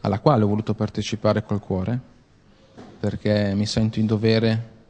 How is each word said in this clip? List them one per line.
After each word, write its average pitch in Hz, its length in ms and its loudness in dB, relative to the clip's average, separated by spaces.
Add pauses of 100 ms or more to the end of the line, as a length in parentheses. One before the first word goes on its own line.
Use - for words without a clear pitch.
alla 104 180 -2
quale 131 240 4
ho 104 40 2
voluto 107 260 -2
partecipare 107 680 -2
col 104 160 -4
cuore, 101 400 -4 (1000)
perché 104 560 -2
mi 104 120 0
sento 110 320 -2
in 110 80 2
dovere 113 600 0 (200)